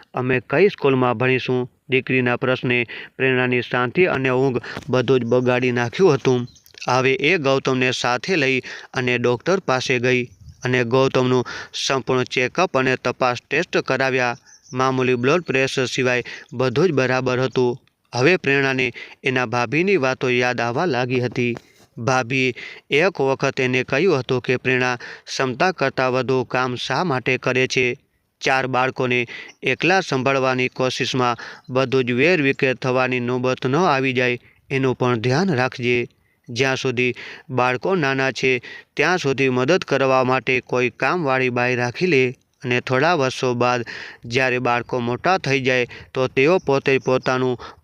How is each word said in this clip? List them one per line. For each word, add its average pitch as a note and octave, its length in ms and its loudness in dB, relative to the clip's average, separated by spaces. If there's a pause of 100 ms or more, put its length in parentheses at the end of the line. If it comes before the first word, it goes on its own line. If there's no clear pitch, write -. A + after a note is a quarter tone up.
(140)
અમે B2+ 360 0
કઈ F3 180 2
સ્કૂલમાં B2+ 460 2
ભણીશું?" B2+ 580 0 (180)
દીકરીના B2+ 460 0
પ્રશ્ને B2 500 0 (320)
પ્રેરણાની B2+ 440 2
શાંતિ B2 440 0
અને C3 240 0
ઊંઘ B2+ 320 0 (280)
બધું B2+ 300 4
જ A#2 40 0
બગાડી B2 480 2
નાખ્યું B2 420 2
હતું. B2+ 340 2 (420)
હવે C3 240 2
એ D3+ 240 0
ગૌતમને C3+ 540 0
સાથે B2 440 -2
લઈ C3 240 0 (340)
અને B2 240 0
ડૉક્ટર B2 420 0
પાસે B2+ 400 0
ગઈ B2 260 0 (380)
અને B2+ 200 0
ગૌતમનું B2+ 640 2 (280)
સંપૂર્ણ C3 500 -2
ચેકઅપ C3 540 -2
અને C3 180 0
તપાસ B2 420 -2 (120)
ટેસ્ટ E3+ 280 -2
કરાવ્યા. C3 580 0 (380)
મામૂલી B2+ 420 2
બ્લડ C3+ 260 0
પ્રેશર C3 440 -2
સિવાય B2 380 -2 (300)
બધું B2+ 340 2
જ E3+ 40 0
બરાબર B2+ 480 0
હતું. B2+ 420 0 (320)
હવે D3+ 240 4
પ્રેરણાને C3+ 540 0 (320)
એના B2+ 220 0
ભાભીની B2+ 520 0
વાતો C3 320 0
યાદ B2 320 0
આવવા A#2+ 240 -2
લાગી B2+ 340 0
હતી. A#2+ 360 -2 (420)
ભાભીએ B2+ 560 0 (360)
એક D#3 320 2
વખત C3+ 380 0
એને B2+ 240 0
કહ્યું D3 360 0
હતું B2+ 220 -2
કે, B2+ 160 0
"પ્રેરણા B2+ 380 0 (300)
ક્ષમતા C#3 460 0
કરતાં C3 420 0
વધુ B2+ 300 0
કામ B2+ 320 -2
શા C3+ 280 -4
માટે C3 340 -2
કરે C3 300 0
છે?" B2 280 -2 (460)
ચાર C3 260 0
બાળકોને B2 600 0 (360)
એકલા D#3 360 0
સંભાળવાની C3 680 0
કોશિશમાં B2+ 680 -2 (320)
બધું C3 340 2
જ A#2+ 80 -2
વેરવિખેર C3+ 640 2
થવાની B2+ 440 0
નોબત B2+ 480 -2
ન C3 80 0
આવી C3+ 380 2
જાય, B2 260 0 (300)
એનું C3+ 260 0
પણ B2 220 0
ધ્યાન C3+ 380 0
રાખજે. A#2+ 520 -2 (420)
જ્યાં C3 260 0
સુધી B2+ 380 0 (360)
બાળકો B2+ 460 0
નાના C3+ 360 0
છે, B2+ 300 0 (340)
ત્યાં E3 220 2
સુધી C3+ 320 0
મદદ C3 340 2
કરવા C3 400 2
માટે B2+ 360 0
કોઈ B2 300 0
કામવાળી C3 600 0
બાઈ B2 260 0
રાખી B2 320 -2
લે, C3 280 2 (280)
અને B2 180 0
થોડા C#3 320 2
વર્ષો C3 400 0
બાદ A#2+ 320 0 (400)
જ્યારે B2 340 0
બાળકો A#2+ 400 -2
મોટા B2 380 0
થઈ C3+ 240 -2
જાય, B2+ 260 0 (260)
તો C3 140 0
તેઓ D3+ 300 2
પોતે C3+ 400 2
પોતાનું B2+ 640 0 (240)